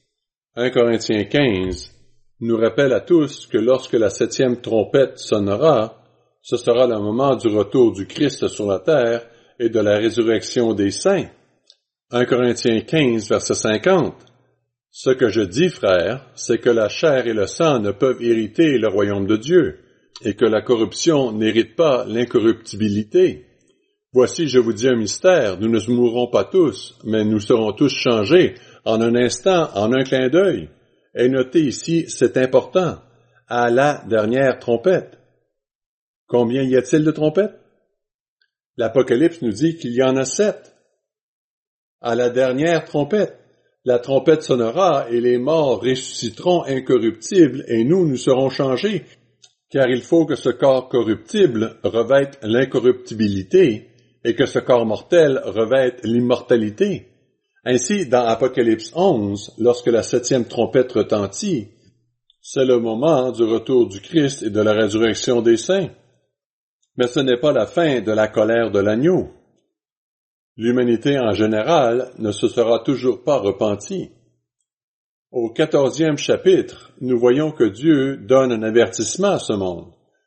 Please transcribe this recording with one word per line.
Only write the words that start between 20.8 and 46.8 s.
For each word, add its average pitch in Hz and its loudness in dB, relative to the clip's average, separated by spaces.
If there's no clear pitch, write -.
n'hérite 110 0
pas 139 2
l'incorruptibilité. 110 -2
Voici, 127 2
je 123 0
vous 113 4
dis 107 -2
un 127 2
mystère, 113 0
nous 107 -2
ne 113 0
mourrons 120 0
pas 104 0
tous, 160 -2
mais 107 0
nous 107 0
serons 110 0
tous 143 0
changés 120 2
en 110 0
un 117 0
instant, 147 0
en 107 0
un 131 0
clin 131 -2
d'œil. » 147 0
Et 123 2
notez 131 0
ici, 156 -4
c'est - -2
important, 131 0
à 120 0
la 131 0
dernière 113 0
trompette. 123 -2
Combien 120 0
y 127 0
a-t-il 151 2
de 156 0
trompettes ? 156 -2
L'Apocalypse 127 0
nous 117 -2
dit 160 -2
qu'il 120 -8
y 127 2
en 131 2
a 135 -2
sept. - -4
À 117 -2
la 123 2
dernière 131 0
trompette, 160 -2
la 123 2
trompette 151 2
sonnera 139 0
et 120 -2
les 123 2
morts 139 0
ressusciteront 131 -2
incorruptibles 131 0